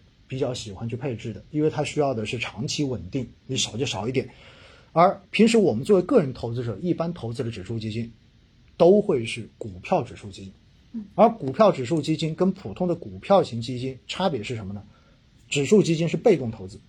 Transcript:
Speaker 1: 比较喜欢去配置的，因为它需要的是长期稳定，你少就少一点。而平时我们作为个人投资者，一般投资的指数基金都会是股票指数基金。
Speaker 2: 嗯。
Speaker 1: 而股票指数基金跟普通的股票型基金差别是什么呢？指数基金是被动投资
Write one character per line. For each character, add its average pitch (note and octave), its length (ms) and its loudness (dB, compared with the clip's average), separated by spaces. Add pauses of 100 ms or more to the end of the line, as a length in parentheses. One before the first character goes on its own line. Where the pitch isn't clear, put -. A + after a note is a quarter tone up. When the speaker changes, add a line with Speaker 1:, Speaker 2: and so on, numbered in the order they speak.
(280)
Speaker 1:
比 C3 100 -10
较 C3 160 -2
喜 A2 180 -10
欢 G#2 160 -10
去 A2+ 80 -8
配 A#2+ 200 -6
置 A2 180 -10
的， - 160 -16
因 D3+ 140 -2
为 D#3 60 2
它 D3+ 140 -4
需 - 160 -4
要 C#3 140 0
的 A2 140 -4
是 B2+ 100 -6
长 A#2 300 -8
期 D3+ 160 -4
稳 B2+ 260 -4
定， B2 180 -6 (200)
你 C3 100 -6
少 - 180 -4
就 B2+ 120 -4
少 G2+ 200 -6
一 C3 40 -4
点。 B2+ 180 -2 (600)
而 F3 280 4 (120)
平 A3 160 6
时 A3+ 100 4
我 E3 160 6
们 A2 100 -2
作 G#3 120 4
为 - 80 6
个 B3 180 4
人 C3 100 0
投 A#2 220 -6
资 B2 100 -4
者， A2 160 -6
一 F3 140 0
般 E3 180 -4
投 A#2+ 220 -8
资 B2 100 -4
的 A2+ 60 -6
指 G#2+ 140 -8
数 A2+ 160 -6
基 G#2+ 120 -6
金 A#2 200 -6 (680)
都 F#3+ 240 8
会 C#3+ 240 0
是 A2 320 -10
股 F#2 220 -12
票 D#3 240 0
指 G#2 120 -14
数 G#2 140 -16
基 G2 140 -16
金。 F#2+ 100 -16 (400)
Speaker 2:
嗯。 G#3+ 120 -10 (100)
Speaker 1:
而 G#3 140 8
股 C#3+ 220 -6
票 G3+ 200 6
指 C3 140 -2
数 D#3 160 0
基 D#3 140 -2
金 D#3 200 -4
跟 F#3 160 2
普 - 220 -8
通 F3+ 140 -2
的 F3 60 0
股 G2+ 240 -10
票 G3 240 4
型 A#2 180 -4
基 B2 200 -6
金 C3 180 -8 (100)
差 F#3 220 -2
别 C#3+ 140 -4
是 B2+ 120 -6
什 G#2+ 120 -8
么 G2 60 -10
呢？ G#2 100 -12 (640)
指 C#3+ 160 0
数 G3+ 160 8
基 D#3+ 140 2
金 D#3+ 120 0
是 D#3+ 100 -2
被 F3+ 200 4
动 B2 140 -4
投 F#2+ 160 -12
资 A#2 220 -18